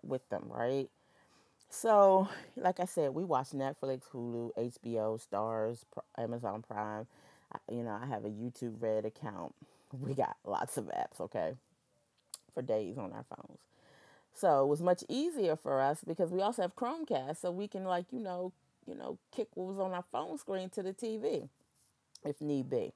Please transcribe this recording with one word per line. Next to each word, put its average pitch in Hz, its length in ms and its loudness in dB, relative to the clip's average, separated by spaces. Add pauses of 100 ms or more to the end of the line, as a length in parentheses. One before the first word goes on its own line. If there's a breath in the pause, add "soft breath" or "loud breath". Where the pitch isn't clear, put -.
with 131 260 -4
them, - 200 -4
right? 123 400 0 (840 soft breath)
So, 196 580 8 (280 loud breath)
like 185 240 2
I 180 60 0
said, 143 280 2
we 165 100 0
watch 135 260 2
Netflix, 135 520 -2 (100)
Hulu, 120 440 -4
H 117 260 -2
B 117 160 -2
O, 110 200 0
Starz, 110 600 -2 (120)
Pr-, - 80 -10 (220)
Amazon 117 400 -4
Prime. 107 440 -6 (460 loud breath)
I, - 60 -10 (120)
you 120 120 -4
know, 110 200 -4
I 127 40 -6
have 110 180 -4
a 107 60 -4
YouTube 113 500 -6
Red 110 240 0
account. 101 540 -8
<laughs> - 60 -20 (340 loud breath)
We 139 140 -4
got 135 320 0
lots - 320 -2
of 113 120 -4
apps, - 300 -4
okay, 87 360 -2 (960)
for - 80 -6
days 110 380 0
on 101 140 -6
our 110 120 -10 (100)
phones. - 240 -18 (760 loud breath)
So 151 280 6
it 139 40 6
was 147 160 2
much 180 260 4
easier 254 480 2
for 135 240 2
us 139 260 4
because 165 240 0
we 180 120 2
also 220 180 0
have 180 160 -2
Chromecast, 208 600 -2
so 180 120 -2
we 190 180 -4
can, 190 160 -6
like, 180 280 0
you 254 80 -6
know, 185 320 -4 (340)
you - 80 -12
know, - 220 -8 (180)
kick 220 200 -2
what 185 120 -4
was 196 120 -6
on 190 160 0
our 180 180 -4
phone 311 240 -2
screen 190 340 -4
to 202 120 -4
the 190 100 -2
T 220 240 -4
V 214 320 -2 (720)
if 147 200 -4
need 143 260 0
be. 120 280 0